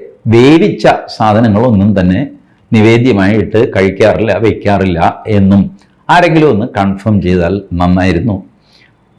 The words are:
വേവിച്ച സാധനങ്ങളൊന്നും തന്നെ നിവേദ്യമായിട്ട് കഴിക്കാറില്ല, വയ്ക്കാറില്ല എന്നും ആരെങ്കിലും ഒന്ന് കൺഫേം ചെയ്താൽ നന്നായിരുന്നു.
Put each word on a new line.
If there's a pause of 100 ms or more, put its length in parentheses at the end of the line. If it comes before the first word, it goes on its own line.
(280)
വേവിച്ച (300)
സാധനങ്ങളൊന്നും
തന്നെ (460)
നിവേദ്യമായിട്ട്
കഴിക്കാറില്ല,
വയ്ക്കാറില്ല
എന്നും (320)
ആരെങ്കിലും
ഒന്ന് (120)
കൺഫേം
ചെയ്താൽ (120)
നന്നായിരുന്നു. (760)